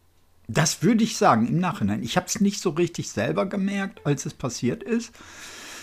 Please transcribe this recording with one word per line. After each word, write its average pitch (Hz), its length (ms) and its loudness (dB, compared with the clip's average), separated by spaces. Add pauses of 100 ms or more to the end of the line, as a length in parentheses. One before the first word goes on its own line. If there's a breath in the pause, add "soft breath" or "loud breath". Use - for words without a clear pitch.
(460)
Das 147 360 0
würde 202 200 6
ich - 140 0
sagen, 123 320 4
im 151 100 2
Nachhinein. 151 440 -2
Ich - 140 -2
hab's - 240 -2
nicht 202 200 2
so 185 100 0
richtig 170 400 -2
selber 156 360 0
gemerkt, 196 600 -2
als 143 200 0
es 147 80 -8
passiert - 480 -2
ist. 226 300 -2 (720 loud breath)